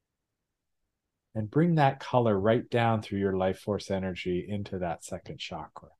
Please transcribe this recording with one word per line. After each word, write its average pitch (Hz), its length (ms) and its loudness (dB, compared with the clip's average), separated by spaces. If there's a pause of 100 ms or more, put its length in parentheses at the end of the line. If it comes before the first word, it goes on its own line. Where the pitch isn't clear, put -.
(1400)
And 110 140 -4
bring 165 260 4
that 139 240 4
color 113 400 2
right 113 280 2
down 117 340 2
through 101 180 -6
your 98 180 0
life 92 220 0
force 101 320 -4
energy 92 560 -4
into 101 320 -6
that 85 240 -6
second - 360 -12
chakra. - 500 -14 (100)